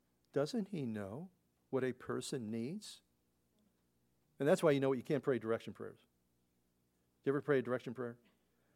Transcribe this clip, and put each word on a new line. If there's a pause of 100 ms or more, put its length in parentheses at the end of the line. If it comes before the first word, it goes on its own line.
(340)
Doesn't
he
know (400)
what
a
person
needs? (1400)
And
that's
why,
you
know
what,
you
can't
pray
direction
prayers. (1200)
You
ever
pray
a
direction
prayer? (600)